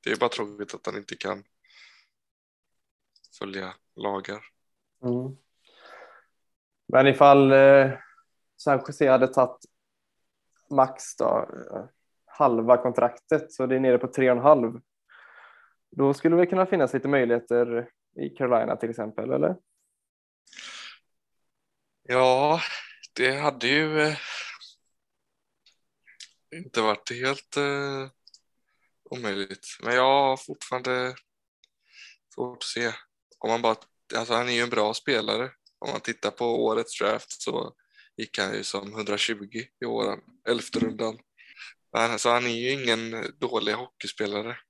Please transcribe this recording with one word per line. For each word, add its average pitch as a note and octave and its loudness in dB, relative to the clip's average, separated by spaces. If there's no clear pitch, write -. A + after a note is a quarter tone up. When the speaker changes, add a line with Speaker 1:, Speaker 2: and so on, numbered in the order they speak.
Speaker 1:
Det A2+ -4
är A2 0
bara A#2 0
tråkigt G#2 -10
att - -16
han G#2 -8
inte - -14
kan G2+ -8
följa F#2+ -12
lagar. G2+ -8
Speaker 2:
Mm. B2+ -6
Men C3+ 6
ifall, C#3 8
eh, C3+ 8
San C3+ 0
Jose C#3+ 2
hade C3 6
tagit B2+ 0
max C3+ 0
då, - 0
eh, - -12
halva A#2+ 4
kontraktet, B2 -2
så C3 -4
det B2+ 0
är C3 2
nere B2+ 4
på B2 -2
tre C3 2
och B2 4
en A#2+ -4
halv. B2+ 4
Då C#3 2
skulle E3 2
det F3+ 6
kunna F#3 2
finnas E3+ 0
lite C3+ -2
möjligheter A#2+ 0
i C#3+ -8
Carolina A#2+ 0
till A2+ -6
exempel, A2 -8
eller? D3+ 0
Speaker 1:
Ja, B2+ 2
det B2+ 0
hade C#3 -2
ju, D#3 0
eh, D3+ 0
inte C#3+ -6
varit G#2+ -2
helt, C3 -6
eh, C#3 -6
omöjligt. G2+ -8
Men A#2+ -2
jag B2+ 4
har C3+ 2
fortfarande B2+ -8
svårt B2 -10
att - -14
se. A#2 -6
Om A2+ -6
man A#2 0
bara, A2+ 2
alltså A2+ -4
han B2 -2
är B2 -2
ju A#2+ 0
en A#2+ -2
bra A2 0
spelare. A2+ -4
Om - -8
man - -8
tittar A2 -6
på A#2 -2
årets A2+ -2
draft - -4
så - -8
gick - -10
han G2 -4
ju G#2 -6
som G2+ -8
hundratjugo G#2+ -6
i B2 -8
år, A2 -6
elfte - -4
rundan. A2 -6
Men, A#2 0
så A#2+ 2
han A#2+ 2
är A#2+ -4
ju B2 -4
ingen A2+ -4
dålig G#2+ -2
hockeyspelare. G#2+ -8